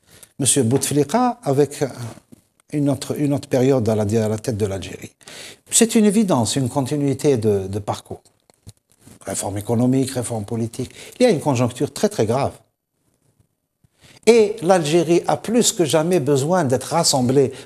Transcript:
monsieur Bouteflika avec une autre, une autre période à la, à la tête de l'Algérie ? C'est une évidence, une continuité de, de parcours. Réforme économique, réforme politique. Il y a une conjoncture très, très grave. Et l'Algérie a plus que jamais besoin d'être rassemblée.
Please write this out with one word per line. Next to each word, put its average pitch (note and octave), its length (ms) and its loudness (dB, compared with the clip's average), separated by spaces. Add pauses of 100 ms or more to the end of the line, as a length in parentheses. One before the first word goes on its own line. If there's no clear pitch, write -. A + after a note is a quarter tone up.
(400)
monsieur C3+ 240 2
Bouteflika C#3+ 800 0
avec C#3+ 400 0 (920)
une C#3+ 160 0
autre, - 300 -4
une C#3+ 140 0
autre C3 140 -6
période B2+ 400 2
à A2 80 2
la, G#2+ 80 0
à G#2+ 240 0
la G#2+ 120 -2
tête A2+ 180 -6
de G#2+ 80 -2
l'Algérie ? F#2 460 -10 (580)
C'est A#3 260 2
une G#3+ 100 4
évidence, F#3 500 2
une C3 140 0
continuité C#3+ 680 0
de, G2+ 300 -2
de G2+ 120 -6
parcours. - 440 -10 (1000)
Réforme G2 360 -6
économique, B2 520 0
réforme A2+ 340 -6
politique. A#2 460 -6 (280)
Il B3+ 40 4
y - 20 6
a B3 40 4
une D#3 120 0
conjoncture B2+ 520 -2
très, G#3 160 -2
très - 160 -2
grave. A#2 280 -2 (1700)
Et A3 360 6
l'Algérie E3+ 680 2
a D3+ 100 2
plus A3 340 0
que F3 140 0
jamais D#3+ 340 2
besoin D3 460 2
d'être B2 200 0
rassemblée. C3+ 680 2 (120)